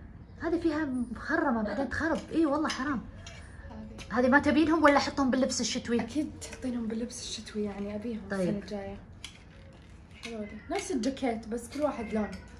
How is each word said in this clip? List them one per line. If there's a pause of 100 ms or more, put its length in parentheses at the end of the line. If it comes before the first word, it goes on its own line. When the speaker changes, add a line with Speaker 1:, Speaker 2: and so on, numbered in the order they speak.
(420)
Speaker 1:
هذه
فيها
مخرمة
بعدين
تخرب. (120)
إي
والله
حرام. (680)
Speaker 2:
هذه.
Speaker 1:
هذه
ما
تبينهم
ولا
أحطهم
باللبس
الشتوي؟
Speaker 2:
أكيد (100)
تحطينهم
باللبس
الشتوي،
يعني
أبيهم (100)
Speaker 1:
طيب.
Speaker 2:
السنة
الجاية. (1300)
حلوة
دي.
نفس
الجاكيت
بس
كل
واحد
لون. (280)